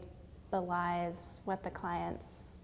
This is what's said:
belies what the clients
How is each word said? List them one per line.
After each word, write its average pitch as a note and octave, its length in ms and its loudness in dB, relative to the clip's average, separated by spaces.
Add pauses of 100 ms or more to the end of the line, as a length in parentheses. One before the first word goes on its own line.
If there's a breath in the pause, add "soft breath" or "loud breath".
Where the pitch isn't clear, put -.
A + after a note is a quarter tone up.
(520)
belies F3 920 2
what F#3+ 200 2
the F#3 60 0
clients - 920 -2